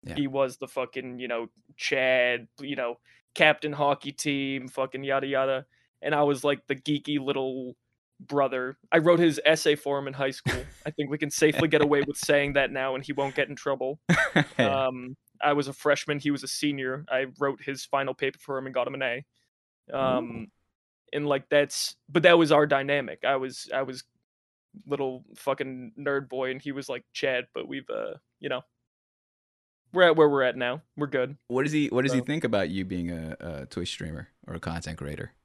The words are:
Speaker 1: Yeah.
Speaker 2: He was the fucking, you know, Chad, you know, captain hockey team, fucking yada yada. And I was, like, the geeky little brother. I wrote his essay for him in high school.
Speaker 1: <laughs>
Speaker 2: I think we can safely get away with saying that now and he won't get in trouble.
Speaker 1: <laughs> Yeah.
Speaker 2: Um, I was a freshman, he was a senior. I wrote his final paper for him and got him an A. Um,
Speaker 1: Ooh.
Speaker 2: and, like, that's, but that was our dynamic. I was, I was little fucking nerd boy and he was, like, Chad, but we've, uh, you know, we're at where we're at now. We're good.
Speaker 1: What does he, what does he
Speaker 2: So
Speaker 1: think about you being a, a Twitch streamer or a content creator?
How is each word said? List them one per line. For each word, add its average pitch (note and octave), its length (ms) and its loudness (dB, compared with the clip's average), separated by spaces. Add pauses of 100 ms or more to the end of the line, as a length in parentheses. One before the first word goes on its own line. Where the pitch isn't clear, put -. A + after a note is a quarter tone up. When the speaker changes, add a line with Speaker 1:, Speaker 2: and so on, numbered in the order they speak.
Speaker 1:
Yeah. D#3+ 120 -12
Speaker 2:
He C#3+ 120 -2
was C3+ 300 0
the C3+ 100 -10
fucking, B2+ 520 -8
you B2 80 -8
know, A#2 220 -4 (280)
Chad, B2 720 2 (120)
you C#3 160 -8
know, A#2+ 240 -6 (340)
captain D3+ 400 4
hockey C#3+ 380 0
team, C#3 560 -4
fucking C3+ 360 -4
yada C3+ 240 0
yada. C3+ 380 0 (360)
And D3+ 120 -2
I D3 100 4
was, C#3+ 200 2
like, C#3+ 240 0
the C#3 80 -2
geeky D3 440 -2
little C3 560 -4 (440)
brother. C3 580 -2 (140)
I E3+ 80 8
wrote E3+ 200 6
his D#3 260 4
essay D3+ 300 4
for C#3+ 220 -4
him C#3 100 -6
in C3+ 60 -10
high C3+ 180 -2
school. - 220 -4
Speaker 1:
<laughs> - 320 -8
Speaker 2:
I D3+ 60 -6
think D3 180 -6
we D3 80 -4
can C#3+ 140 -4
safely D#3+ 360 4
get D3+ 140 4
away C#3+ 240 4
with C#3+ 120 -6
saying C#3+ 360 2
that C3+ 180 2
now C3+ 220 -2
and C3 100 -6
he D3 100 -8
won't C#3 200 -2
get C#3+ 160 0
in C#3+ 60 -10
trouble. C3+ 480 -4
Speaker 1:
<laughs> - 60 -20 (500)
Yeah. C3+ 280 2
Speaker 2:
Um, B2+ 280 -8 (280)
I D3 100 4
was C#3+ 140 0
a C#3 60 -10
freshman, D3 460 0
he D3 100 -2
was C#3+ 140 -2
a C3+ 40 -10
senior. C#3 600 -4
I C3 160 0 (140)
wrote C#3 240 -2
his C#3 220 -8
final C#3 280 -2
paper C3+ 260 -4
for C3+ 200 -8
him C3+ 80 -10
and C3 80 -8
got B2 120 0
him C3+ 60 -8
an C#3 80 -6
A. C3 240 -4 (680)
Um, C3 380 -2
Speaker 1:
Ooh. A2+ 180 -12 (680)
Speaker 2:
and, D3 140 -2
like, C#3 220 0
that's, - 460 2 (120)
but E3 160 2
that E3+ 140 10
was D#3+ 140 6
our D3+ 160 6
dynamic. C#3 580 0
I C3+ 120 2
was, C3 360 -6
I C3+ 80 0
was C3 220 -8 (840)
little C3+ 400 -4 (100)
fucking C3 640 -6
nerd C#3 320 -4
boy C3 220 -4
and C3 100 -8
he C#3+ 100 -8
was, C3+ 180 -8
like, B2 220 -8
Chad, B2+ 440 -2
but A2+ 120 -8
we've, C#3 220 -12
uh, A2 240 -6 (260)
you C#3+ 100 -8
know, B2+ 120 -4 (1300)
we're F3+ 100 6
at E3 120 8
where D#3 140 8
we're C#3 140 4
at B2 120 2
now. B2+ 280 -4 (120)
We're D3 120 -2
good. C3+ 280 -2 (120)
Speaker 1:
What B2+ 160 0
does D3+ 100 0
he, D3+ 140 2
what B2+ 160 2
does C3+ 100 2
he C3 60 4
Speaker 2:
So B2 60 -4
Speaker 1:
think D3+ 180 -2
about G2+ 260 0
you F#2+ 160 -2
being F2+ 260 -4
a, D#2+ 280 -8
a D2 260 -10
Twitch F2 240 -8
streamer - 400 -10 (180)
or E2 60 -12
a E2+ 60 -8
content E2 400 -8
creator? C#2+ 340 -10 (120)